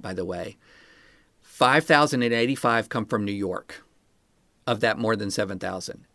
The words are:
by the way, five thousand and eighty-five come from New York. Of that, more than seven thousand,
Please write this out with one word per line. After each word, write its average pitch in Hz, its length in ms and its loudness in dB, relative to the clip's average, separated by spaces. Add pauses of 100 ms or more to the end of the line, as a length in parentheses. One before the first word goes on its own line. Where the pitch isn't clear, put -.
by 95 140 -8
the 92 100 -4
way, 87 320 -8 (840)
five 135 420 2
thousand 147 380 4
and 120 100 0
eighty-five 117 560 2
come 113 160 -4
from 107 200 -2
New 101 80 -4
York. 98 520 -6 (800)
Of 117 140 0
that, 110 180 2
more 110 180 2
than 101 160 -4
seven 98 260 -4
thousand, 95 460 -8 (100)